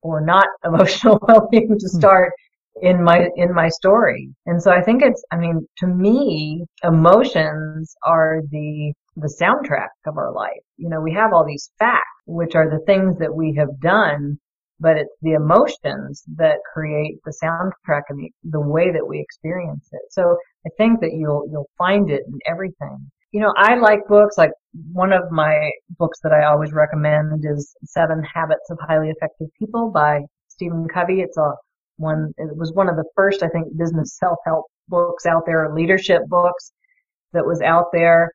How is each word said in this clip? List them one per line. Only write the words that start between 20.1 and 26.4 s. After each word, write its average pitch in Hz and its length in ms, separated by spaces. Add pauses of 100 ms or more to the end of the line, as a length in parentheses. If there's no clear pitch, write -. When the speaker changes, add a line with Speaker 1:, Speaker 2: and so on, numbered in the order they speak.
Speaker 1:
I 165 120
think 226 240
that 160 100
you'll, 147 400
you'll 151 260
find 190 320
it 139 160
in 139 220
everything. 139 640 (220)
You 208 80
know, 214 160
I 214 180
like 214 320
books. 208 300
Like, 156 140 (420)
one 185 180
of 180 180
my 151 420 (280)
books 160 240
that 156 80
I 151 140